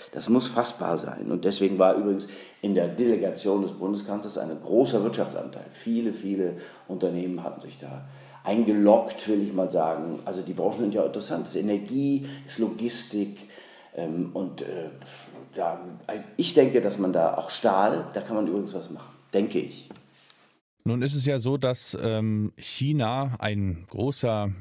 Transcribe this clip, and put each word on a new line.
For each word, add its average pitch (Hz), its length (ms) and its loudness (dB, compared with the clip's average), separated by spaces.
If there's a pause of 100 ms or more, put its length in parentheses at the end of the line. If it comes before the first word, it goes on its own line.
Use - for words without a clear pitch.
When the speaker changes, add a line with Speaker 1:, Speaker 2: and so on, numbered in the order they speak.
(120)
Speaker 1:
Das 78 160 -8
muss 120 200 4
fassbar 90 500 0
sein. 55 320 -6
Und 87 160 0
deswegen 98 320 2
war - 180 8
übrigens 101 340 0 (340)
in 101 100 2
der 87 140 4
Delegation 101 760 2
des 92 120 -2
Bundeskanzlers 101 680 -4
ein - 100 -4 (140)
großer 120 400 4
Wirtschaftsanteil. - 680 -4
Viele, 117 420 -2
viele 95 420 -2 (320)
Unternehmen 90 560 -2
hatten 76 180 -10
sich - 160 -16
da 69 300 -14 (360)
eingeloggt, 104 840 4
will 104 160 2
ich 98 100 -4
mal 92 160 0
sagen. 80 560 0
Also 92 160 -6
die 87 120 -6
Branchen 104 260 0
sind 104 160 0
ja 98 100 2
interessant. 85 420 -4
Es - 80 -6
ist 85 60 -2
Energie, 131 640 0 (220)
ist - 100 -12
Logistik. - 880 -4 (480)
Ähm, 85 380 -4
und, 92 280 -6
äh, 82 280 -8 (640)
da, 85 260 -2 (280)
also 107 160 -8 (140)
ich - 180 0
denke, 127 260 8
dass 101 160 0
man 90 160 2
da 82 240 4
auch - 140 -6
Stahl, 95 600 2
da 98 80 -4
kann 110 140 -6
man 104 120 0
übrigens 92 260 -2
was 85 160 -8
machen, - 240 -16 (200)
denke 98 260 2
ich. - 300 -8 (920)
Speaker 2:
Nun 120 200 0
ist 139 100 0
es 139 140 0
ja 143 100 4
so, 127 200 0
dass, 127 440 -2
ähm, 110 560 0
China 131 800 -2
ein 98 540 -2
großer, 110 580 0 (120)